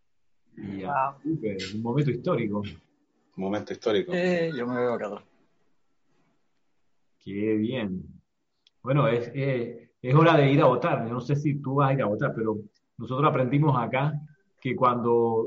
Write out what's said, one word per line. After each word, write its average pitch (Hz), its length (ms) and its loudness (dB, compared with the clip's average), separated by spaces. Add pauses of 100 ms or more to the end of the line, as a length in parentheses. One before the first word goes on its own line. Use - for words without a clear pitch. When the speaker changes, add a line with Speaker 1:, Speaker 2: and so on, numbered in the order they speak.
(760)
Speaker 1:
Ya, 139 360 -2
Speaker 2:
Wow. - 100 -20
Speaker 1:
súper, 110 340 -4 (180)
un 110 60 -6
momento 127 300 0
histórico. 113 480 -4
Speaker 3:
Un 98 140 -8 (640)
momento 95 340 -4
histórico. 113 420 0
Speaker 2:
Eh, 175 400 0
yo 120 140 -4
me 123 80 -4
veo 123 180 0
acá 107 140 -4
atrás. 101 160 -10 (2000)
Speaker 1:
Qué 104 320 -2
bien. 107 480 -4 (800)
Bueno, 131 240 2
es, 117 260 0
eh, 135 580 -4 (100)
es 127 120 0
hora 165 220 8
de 139 160 6
ir 143 100 6
a - 40 6
votar. 131 420 2
Yo 117 60 -6
no 123 80 -4
sé 143 160 -2
si 143 240 0
tú 135 140 -4
vas 139 160 4
a - 20 2
ir 127 80 0
a 107 60 0
votar, 107 280 -2
pero 110 220 -2 (400)
nosotros 131 320 0
aprendimos 139 520 2
acá 131 320 -2 (460)
que 127 160 -4
cuando 117 720 2